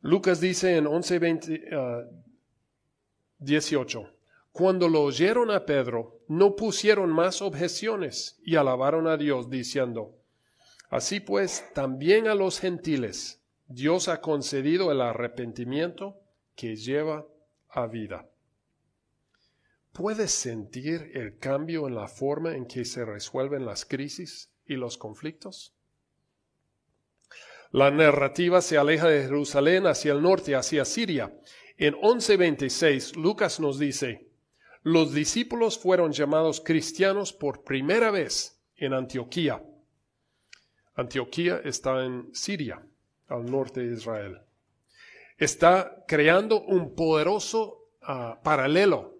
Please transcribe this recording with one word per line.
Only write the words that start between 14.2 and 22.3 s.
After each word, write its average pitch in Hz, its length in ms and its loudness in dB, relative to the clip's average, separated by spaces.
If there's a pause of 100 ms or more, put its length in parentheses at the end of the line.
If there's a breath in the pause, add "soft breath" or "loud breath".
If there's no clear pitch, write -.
concedido 151 680 0
el 135 100 2
arrepentimiento 123 1160 -6 (400)
que 113 200 -10
lleva 151 500 -4 (420)
a 120 180 -4
vida.'" 107 400 -10 (1700)
¿Puedes 208 380 -4
sentir 127 840 -6
el 110 240 -10
cambio 147 500 -4
en 120 80 -6
la 104 100 -8
forma 151 480 -4